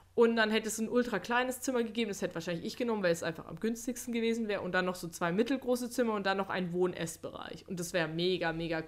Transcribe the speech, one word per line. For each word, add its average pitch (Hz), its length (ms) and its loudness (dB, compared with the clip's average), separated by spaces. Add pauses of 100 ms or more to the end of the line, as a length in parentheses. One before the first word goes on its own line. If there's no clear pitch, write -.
(140)
Und 233 240 6
dann 220 120 4
hätte 220 200 2
es - 100 -4
ein 220 80 -2
ultra 240 320 2
kleines 247 400 0
Zimmer 247 240 0
gegeben, 220 240 0
das 196 140 -4
hätte 175 140 -2
wahrscheinlich 170 280 -4
ich - 140 -6
genommen, 226 260 0
weil 175 80 6
es 170 100 2
einfach - 260 -4
am 165 120 -12
günstigsten 233 540 -4
gewesen 226 340 2
wäre. 202 140 0
Und 165 100 -2
dann 185 140 4
noch 180 100 0
so 175 140 -8
zwei 170 240 -2
mittelgroße 247 560 2
Zimmer 233 240 2
und 202 120 -2
dann 196 120 2
noch 196 100 0
ein 185 240 -2
Wohn-Essbereich. - 960 -2
Und 185 140 -6
das 170 100 -6
wäre 165 160 2
mega, 170 460 0
mega 160 340 -2